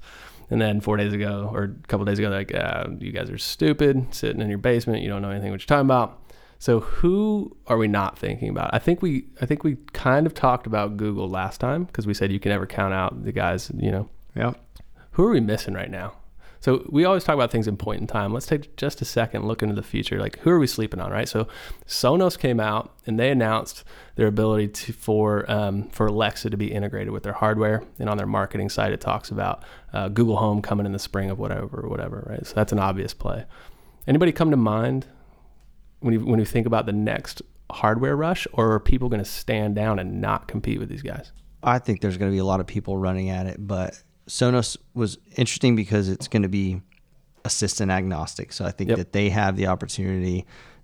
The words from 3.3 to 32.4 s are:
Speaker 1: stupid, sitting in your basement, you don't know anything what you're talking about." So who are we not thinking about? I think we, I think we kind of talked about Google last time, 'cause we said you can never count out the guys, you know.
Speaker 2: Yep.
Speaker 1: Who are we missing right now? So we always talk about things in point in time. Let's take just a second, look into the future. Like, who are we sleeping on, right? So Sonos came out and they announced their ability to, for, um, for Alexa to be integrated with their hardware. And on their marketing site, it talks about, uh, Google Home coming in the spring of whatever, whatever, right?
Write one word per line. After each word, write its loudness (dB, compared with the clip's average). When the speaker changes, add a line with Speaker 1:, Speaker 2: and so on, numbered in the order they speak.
Speaker 1:
stupid, 2
sitting -2
in -2
your -2
basement, 2
you -4
don't -4
know -4
anything -4
what -8
you're -10
talking 4
about." 2
So 4
who 2
are 2
we 2
not 0
thinking -4
about? -4
I 2
think 2
we, 0
I 0
think 0
we 0
kind 4
of 6
talked 2
about 0
Google -2
last -4
time, 0
'cause -6
we 0
said 0
you -2
can 0
never 0
count -2
out -2
the -6
guys, -2
you 0
know. -4
Speaker 2:
Yep. -2
Speaker 1:
Who 4
are 6
we 6
missing 0
right -6
now? -10
So 2
we 6
always 4
talk 2
about 2
things 0
in 0
point -4
in -4
time. -2
Let's -4
take -2
just -4
a -4
second, -2
look -2
into 0
the -4
future. -4
Like, -4
who 6
are 8
we 4
sleeping -4
on, -4
right? -2
So 0
Sonos 2
came 2
out -2
and 0
they 4
announced 0
their 4
ability 2
to, -8
for, 2
um, -2
for 0
Alexa 0
to -2
be -2
integrated -4
with -8
their -6
hardware. 2
And -4
on 0
their -2
marketing -2
site, -2
it -4
talks -4
about, -4
uh, -4
Google 4
Home 2
coming -2
in -2
the -4
spring -4
of -6
whatever, -6
whatever, -8
right? -8